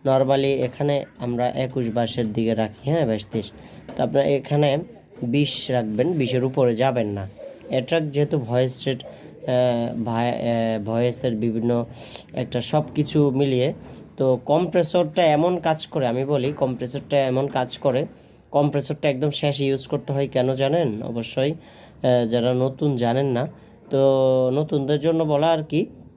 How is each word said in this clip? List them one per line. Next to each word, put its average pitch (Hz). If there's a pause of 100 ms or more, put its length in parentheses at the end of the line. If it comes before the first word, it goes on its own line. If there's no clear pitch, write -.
normally 135
এখানে 139 (140)
আমরা 120
একুশ 127
বাইশের 113
দিকে 113
রাখি, 107
হ্যাঁ, 160
বাইশ 107
তেইশ। 110 (460)
তো 131
আপনারা 127
এখানে 143 (460)
বিশ 139
রাখবেন, 120
বিশের 127
উপরে 127
যাবেন 120
না। 101 (420)
অ্যাট্রাক্ট 151
যেহেতু 147
ভয়েস 127
রেট, 131
আহ, 120
ভাই-, 117
আহ, 113
ভয়েসের 120
বিভিন্ন 117 (480)
একটা 123
সব 156 (120)
কিছু 147
মিলিয়ে, 131 (440)
তো 131
কম্প্রেসরটা 175
এমন 165
কাজ 160
করে, 135
আমি 123
বলি 139
কম্প্রেসরটা 131
এমন 135
কাজ 127
করে, 135 (460)
কম্প্রেসরটা 147
একদম 139
শেষে 143
ইউজ 135
করতে 143
হয়। 139
কেন 131
জানেন? 135
অবশ্যই, 120
আহ, -
যারা 120
নতুন 131
জানেন 120
না, 131 (420)
তো 135 (520)
নতুনদের 147
জন্য 160
বলা 151
আর 160
কি। 156 (320)